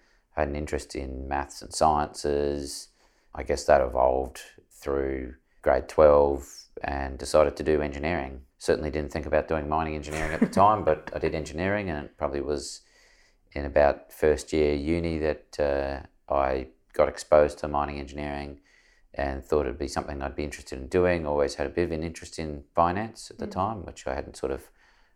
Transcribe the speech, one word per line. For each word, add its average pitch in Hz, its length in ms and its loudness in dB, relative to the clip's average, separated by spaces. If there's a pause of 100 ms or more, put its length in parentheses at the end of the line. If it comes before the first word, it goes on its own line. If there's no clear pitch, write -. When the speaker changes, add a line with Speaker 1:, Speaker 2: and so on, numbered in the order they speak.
(360)
Speaker 1:
I - 40 -2
had 73 100 0
an 71 60 -6
interest 76 400 -6
in 67 320 -8
maths 69 340 -6
and 53 100 -16
sciences. 73 1160 0 (480)
I 71 80 -8
guess - 220 -2
that 71 160 8
evolved 64 600 0 (300)
through 67 640 -4 (260)
grade 65 260 2
twelve 73 640 6 (320)
and 69 360 -6
decided 73 380 4
to 78 60 -4
do 76 200 2
engineering. 71 580 -4 (160)
Certainly 76 320 0
didn't 73 220 -4
think 76 160 -6
about 73 200 0
doing 76 220 -2
mining 78 240 -2
engineering 78 400 -4
at 80 60 -2
the - 80 4
time, 101 360 4
Speaker 2:
<laughs> 78 60 2
Speaker 1:
but - 260 0
I - 40 -6
did 78 160 -2
engineering, 87 560 -4
and 73 140 -8
it - 120 -20
probably 71 240 -2
was 69 400 -6 (680)
in 71 140 -6
about 71 460 2
first 73 420 2
year 76 200 4
uni 80 460 0
that, 76 400 -4
uh, 69 720 -2
I 67 360 0 (240)
got 69 160 4
exposed 76 500 4
to 76 80 -4
mining 71 320 -2
engineering 71 600 -8 (560)
and 67 300 -4
thought 73 220 0
it'd 60 100 -6
be 71 100 -4
something 71 360 -6
I'd 71 120 -6
be 73 80 -4
interested - 360 -10
in 65 80 -10
doing. 87 400 2
Always 73 260 0
had 71 140 -4
a - 20 -10
bit 85 140 0
of 80 80 -2
an 80 100 -4
interest - 380 -10
in 76 240 -8 (100)
finance 95 560 0
at - 80 -20
the - 80 -8
Speaker 2:
Mm. - 60 -8
Speaker 1:
time, 101 340 -4
which - 220 -16
I 67 80 -4
hadn't - 220 -8
sort 67 140 -4
of - 200 -8 (440)